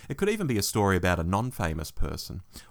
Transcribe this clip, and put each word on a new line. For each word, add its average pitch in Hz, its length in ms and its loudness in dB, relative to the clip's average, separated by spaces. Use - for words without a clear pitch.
It - 80 -8
could - 120 0
even 208 180 0
be 123 100 2
a 98 60 2
story 98 340 4
about 90 220 2
a 85 40 0
non-famous 80 680 -2
person, - 500 -4